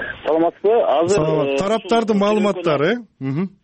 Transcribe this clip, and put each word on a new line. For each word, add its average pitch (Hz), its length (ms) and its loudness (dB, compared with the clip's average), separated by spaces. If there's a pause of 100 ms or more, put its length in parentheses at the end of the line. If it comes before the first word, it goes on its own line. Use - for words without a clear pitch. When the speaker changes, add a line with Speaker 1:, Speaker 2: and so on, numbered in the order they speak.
(260)
Speaker 1:
Саламатсызбы? 165 500 0 (100)
Азыр, 165 300 2
Speaker 2:
Саламат. 156 320 0
Speaker 1:
э, 139 100 -2
Speaker 2:
Тараптардын 214 580 0
Speaker 1:
ушул 196 40 2
Speaker 2:
маалыматтары, 185 680 0
э? 220 100 0 (220)
Мгм. 139 320 -4 (140)